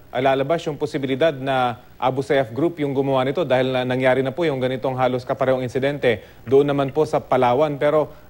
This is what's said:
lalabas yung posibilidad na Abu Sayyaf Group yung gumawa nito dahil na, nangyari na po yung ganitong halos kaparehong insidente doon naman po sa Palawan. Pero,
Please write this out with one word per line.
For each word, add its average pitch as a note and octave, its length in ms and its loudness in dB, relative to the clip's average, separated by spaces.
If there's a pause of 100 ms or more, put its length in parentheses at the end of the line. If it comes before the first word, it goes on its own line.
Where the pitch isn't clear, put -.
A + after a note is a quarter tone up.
(120)
lalabas C3+ 560 0
yung C#3+ 80 -4
posibilidad C#3 560 -2
na C3 480 -2 (160)
Abu C3 300 -2
Sayyaf C3+ 260 0
Group D#3 300 -2
yung C#3 100 -2
gumawa C3+ 300 0
nito C#3+ 240 -2
dahil C3 240 2
na, B2+ 160 -2
nangyari C3 400 2
na C3 80 -4
po F3 100 -4
yung C#3+ 140 0
ganitong B2+ 400 -2
halos B2+ 280 0
kaparehong C3 360 0
insidente C3 640 -2 (180)
doon C#3 240 4
naman C#3 220 0
po D3+ 160 0
sa D3+ 160 -2
Palawan. C3 560 2
Pero, D3 320 2 (200)